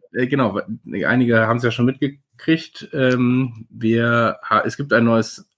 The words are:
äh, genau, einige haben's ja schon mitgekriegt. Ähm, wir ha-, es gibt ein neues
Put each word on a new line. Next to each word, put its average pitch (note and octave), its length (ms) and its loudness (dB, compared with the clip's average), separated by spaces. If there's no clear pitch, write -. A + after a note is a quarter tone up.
äh, B2 140 -2
genau, A#2+ 340 -2
einige A#2 400 2
haben's A#2+ 180 0
ja A#2 60 2
schon A#2+ 160 0
mitgekriegt. - 1040 -4
Ähm, B2+ 760 0
wir A#2 720 0
ha-, - 240 0
es A2+ 100 -6
gibt C#3+ 160 -6
ein A#2 120 4
neues A2+ 540 0